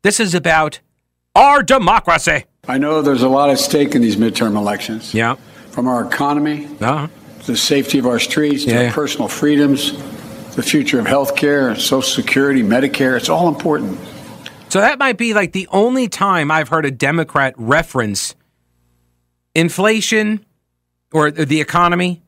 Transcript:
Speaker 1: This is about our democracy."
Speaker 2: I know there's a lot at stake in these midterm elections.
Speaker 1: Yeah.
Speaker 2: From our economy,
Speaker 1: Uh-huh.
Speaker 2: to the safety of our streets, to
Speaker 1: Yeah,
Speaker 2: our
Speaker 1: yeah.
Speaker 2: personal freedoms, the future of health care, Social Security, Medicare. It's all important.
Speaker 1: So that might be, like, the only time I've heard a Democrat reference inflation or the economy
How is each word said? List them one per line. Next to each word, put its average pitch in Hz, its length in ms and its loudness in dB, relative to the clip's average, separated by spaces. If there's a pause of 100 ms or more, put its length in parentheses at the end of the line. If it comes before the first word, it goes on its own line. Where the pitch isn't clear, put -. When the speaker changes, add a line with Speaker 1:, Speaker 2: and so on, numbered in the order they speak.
Speaker 1:
This 202 180 0
is 196 140 0
about 160 460 0 (560)
our 277 260 6
democracy." 170 840 2 (220)
Speaker 2:
I 131 100 -2
know 151 240 0
there's 135 200 2
a 131 80 4
lot 139 200 4
at 127 100 2
stake 143 360 0
in 120 60 4
these 107 140 2
midterm 110 400 0
elections. 104 580 -6
Speaker 1:
Yeah. 117 220 0 (360)
Speaker 2:
From 127 160 -4
our 123 180 -2
economy, 147 640 -2 (140)
Speaker 1:
Uh-huh. 143 260 -2 (340)
Speaker 2:
to - 100 -8
the 113 60 -2
safety 139 420 0
of 123 60 -2
our 123 120 2
streets, 147 460 -2
to 123 80 0
Speaker 1:
Yeah, 117 60 2
Speaker 2:
our 123 80 2
Speaker 1:
yeah. 117 80 -2
Speaker 2:
personal 135 340 -4
freedoms, 143 640 0 (640)
the 120 80 -4
future 139 360 0
of 110 60 -2
health 139 300 0
care, 139 400 0
Social - 260 -2
Security, 135 640 0
Medicare. 131 520 0
It's - 140 -4
all 165 180 2
important. 143 520 -2 (720)
Speaker 1:
So 196 120 0
that 262 180 2
might 262 180 0
be, 233 160 -2
like, 202 180 0
the 190 200 -6
only 240 360 2
time 175 420 0
I've 156 200 0
heard 156 160 0
a 135 60 0
Democrat 143 680 0
reference 120 760 -2 (1160)
inflation 214 920 0 (680)
or 151 180 2
the 151 300 -2
economy 175 680 0